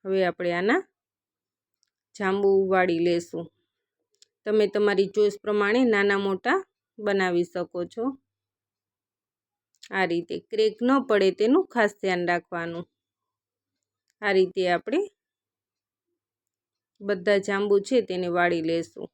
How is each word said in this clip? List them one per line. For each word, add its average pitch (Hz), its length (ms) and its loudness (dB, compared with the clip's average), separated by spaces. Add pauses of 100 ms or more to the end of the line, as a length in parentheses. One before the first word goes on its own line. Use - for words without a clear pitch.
હવે 190 160 0
આપણે 175 300 -2
આના 202 300 0 (1300)
જાંબુ 196 340 0 (160)
વાળી 185 360 0
લેશું. 170 440 -2 (920)
તમે 214 280 2
તમારી 202 460 0
ચોઇસ 208 240 2
પ્રમાણે 208 460 0
નાના 202 360 2
મોટા 202 400 -2 (400)
બનાવી 185 460 0
શકો 175 400 -10
છો. 226 180 -10 (1900)
આ 190 140 0
રીતે 170 380 -4
ક્રેક 214 340 0
ન 240 120 0 (140)
પડે 202 280 2
તેનું 247 360 2
ખાસ 214 260 0
ધ્યાન 180 320 -4
રાખવાનું. 170 600 -4 (1400)
આ 208 120 -2
રીતે 190 320 2
આપણે 180 340 0 (2000)
બધા 202 380 0
જાંબુ 202 400 0
છે 226 220 -2
તેને 185 280 -6
વાળી 175 380 0
લેશું. 165 460 -6